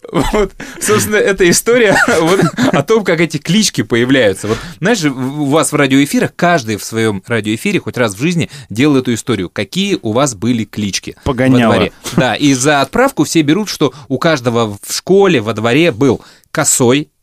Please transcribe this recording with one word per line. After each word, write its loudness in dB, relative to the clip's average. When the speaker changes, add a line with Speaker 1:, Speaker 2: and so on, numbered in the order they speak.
Speaker 1:
Вот, -2
собственно, 0
эта 2
история 2
<laughs> 2
вот 2
о 0
том, 0
как 0
эти 0
клички 0
появляются. 2
Вот, -2
знаешь, 0
в-, -4
у -2
вас 2
в -4
радиоэфирах, 2
каждый 0
в -10
своём -2
радиоэфире -2
хоть -8
раз 0
в -16
жизни -2
делал 2
эту 0
историю. -4
Какие -4
у -4
вас 0
были -2
клички -6
во -2
Speaker 2:
Погоняла. 2
Speaker 1:
дворе? 0
Да, 2
и 2
за 0
отправку 0
все 0
берут, 0
что -2
у -4
каждого -2
в -12
школе, 2
во -4
дворе 2
был 0
Косой 0